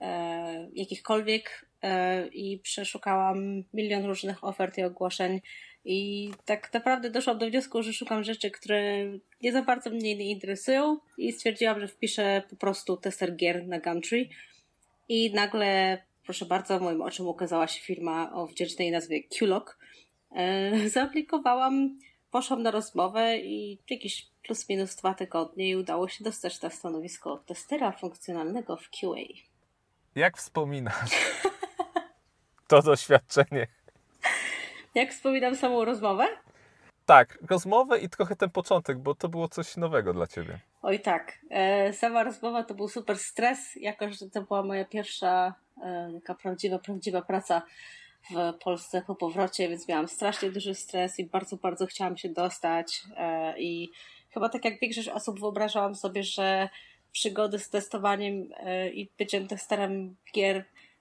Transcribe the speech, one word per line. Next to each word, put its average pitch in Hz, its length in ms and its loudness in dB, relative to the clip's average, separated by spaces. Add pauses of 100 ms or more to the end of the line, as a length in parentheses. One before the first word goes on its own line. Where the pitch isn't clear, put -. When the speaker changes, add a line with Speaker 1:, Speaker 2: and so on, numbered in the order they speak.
Speaker 1:
e, 170 720 -6
jakichkolwiek, 214 920 -2 (160)
e, 185 460 0
i 196 320 -6
przeszukałam 196 1040 0 (100)
milion 208 320 0
różnych 190 380 -4
ofert 190 340 -2
i 190 60 0
ogłoszeń 185 580 -2 (440)
i 202 460 -4 (140)
tak 208 280 -4
naprawdę 240 360 2
doszłam 240 280 0
do 226 100 -2
wniosku, 233 360 0
że 220 100 -6
szukam 220 300 -2
rzeczy, 214 280 -4
które 202 540 0 (360)
nie 240 100 0
za 262 100 4
bardzo 254 280 0
mnie 214 260 -2
nie 202 160 -4
interesują 262 680 0 (180)
i 233 140 -2
stwierdziłam, 220 480 0
że 202 80 -4
wpiszę 196 640 0
po - 60 -18
prostu 190 420 0
tester 175 380 -2
gier 175 320 0
na 175 120 -4
Gumtree 175 500 -2 (800)
i 226 240 2
nagle, 196 680 4 (220)
proszę 180 220 -8
bardzo, 185 340 2
moim 170 220 0
oczom - 260 -6
ukazała 170 400 0
się - 140 -6
firma 165 520 -4
o 170 140 -4
wdzięcznej 170 440 -2
nazwie 165 320 -2
Qlog. - 540 0 (580)
E, 196 540 2
zaaplikowałam, 269 1080 2 (320)
poszłam 240 320 0
na 226 80 2
rozmowę 220 680 2
i 202 420 -8 (100)
jakieś 226 380 -8 (160)
plus - 260 -6
minus 196 260 -2
dwa 190 180 0
tygodnie 185 560 -2
i 185 60 0
udało 185 320 0
się 208 160 -10
dostać 214 380 -6
na 165 80 -4
stanowisko 165 680 -8
testera 240 540 -4
funkcjonalnego 175 840 -6
w - 120 -18
Q - 240 -4
A. - 40 -8 (1000)
Speaker 2:
Jak 170 220 4
wspominasz 139 760 -4 (840)
<laughs> - 720 -12
to 147 140 12
doświadczenie? 139 840 6 (1300)
Speaker 1:
Jak 254 180 2
wspominam 262 420 2
samą 247 300 2
rozmowę? 220 420 2 (800)
Speaker 2:
Tak, 135 340 12 (100)
rozmowę 220 500 4
i 180 100 -4
trochę 196 260 -2
ten 190 140 2
początek, 170 500 2
bo 139 160 -2
to 170 140 -4
było 165 180 -2
coś - 300 -8
nowego 139 360 2
dla 85 140 0
ciebie. 87 320 -8 (220)
Speaker 1:
Oj 202 180 0
tak, - 400 -2 (100)
e, 196 440 2
sama 233 300 2
rozmowa 233 400 -4
to 220 100 -10
był 202 140 -4
super 202 300 -4
stres, 247 580 -2
jako 208 340 -6
że 196 200 -12
to 208 120 -6
była 196 220 -2
moja 196 220 -2
pierwsza, 185 680 0 (280)
e, 175 320 -6
taka 175 220 -10
prawdziwa, 185 440 -2
prawdziwa 190 420 -4
praca 185 400 0 (680)
w 170 220 0 (100)
Polsce 180 440 -2
po 196 80 -4
powrocie, 180 540 -2
więc 170 180 -8
miałam 165 200 0
strasznie 202 440 -2
duży 196 240 -4
stres 185 440 -4
i 180 60 -4
bardzo, 190 320 -4
bardzo 185 280 -2
chciałam 180 320 -4
się 185 120 -6
dostać, 170 720 -2 (140)
e, 160 420 -2
i 170 320 -6 (380)
chyba 226 200 -2
tak 247 160 -4
jak 208 140 -2
większość 226 300 -4
osób 208 300 -6
wyobrażałam 208 560 0
sobie, 196 280 -4
że 190 460 0 (420)
przygody 208 480 0
z - 100 -12
testowaniem, 202 880 -2
e, 185 320 -4
i 202 280 -10
byciem 202 300 -2
testerem 196 680 -4 (180)
gier 196 320 2 (360)